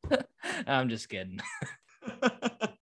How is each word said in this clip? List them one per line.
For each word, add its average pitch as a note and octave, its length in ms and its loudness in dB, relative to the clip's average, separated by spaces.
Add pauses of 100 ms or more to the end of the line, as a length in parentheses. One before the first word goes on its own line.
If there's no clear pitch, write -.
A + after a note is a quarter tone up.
<laughs> E4 640 -2
I'm C3 220 6
just A2+ 200 -2
kidding. F#2+ 300 -6 (640)
<laughs> - 840 0